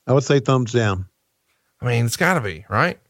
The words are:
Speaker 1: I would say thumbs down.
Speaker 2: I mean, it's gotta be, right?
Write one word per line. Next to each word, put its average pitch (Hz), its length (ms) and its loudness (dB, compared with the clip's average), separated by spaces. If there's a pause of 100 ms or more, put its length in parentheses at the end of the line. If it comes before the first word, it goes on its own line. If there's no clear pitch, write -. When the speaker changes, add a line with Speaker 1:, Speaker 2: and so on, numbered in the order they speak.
Speaker 1:
I 123 60 0
would 131 120 4
say 143 160 2
thumbs 127 320 0
down. 101 340 0 (760)
Speaker 2:
I - 60 -8
mean, 117 200 0
it's 113 100 -4
gotta 180 240 0
be, 98 280 -8
right? 143 300 -2 (100)